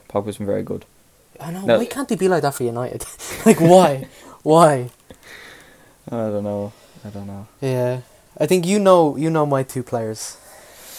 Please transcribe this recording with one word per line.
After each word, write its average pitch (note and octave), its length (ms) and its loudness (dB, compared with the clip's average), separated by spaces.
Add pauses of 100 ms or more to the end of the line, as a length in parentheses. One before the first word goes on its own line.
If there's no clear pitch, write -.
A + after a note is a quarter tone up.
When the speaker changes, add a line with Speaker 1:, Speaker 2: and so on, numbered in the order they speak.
Speaker 1:
Pogba's G2+ 300 -6
been G#2 80 -8
very G2+ 160 -2
good. F#2+ 220 -10 (540)
Speaker 2:
I D#3 140 -12
know, F#3+ 140 -10
Speaker 1:
No. A#2 120 4
Speaker 2:
why A#3 80 -2
can't C4+ 240 -10
he A3 60 -2
be F#3 120 -2
like E3+ 140 0
that C#3+ 120 -2
for B2 100 -6
United? A#2 400 -8 (200)
<laughs> - 220 -6
Like, F3 140 6
why? E3 480 6 (340)
Why? D3 480 4 (1200)
Speaker 1:
I A#2+ 60 -6
don't G#2 280 -4
know. G#2 280 -6 (320)
I G#2+ 60 -16
don't G2+ 160 -14
know. G2 200 -14 (140)
Speaker 2:
Yeah. B2+ 400 -2 (380)
I D3+ 80 -2
think F3+ 200 0
you G3+ 120 0
know, F3+ 380 4
you D#3 140 -2
know D#3 160 0
my C#3 160 0
two C3 200 -8
players. A2+ 540 -8 (640)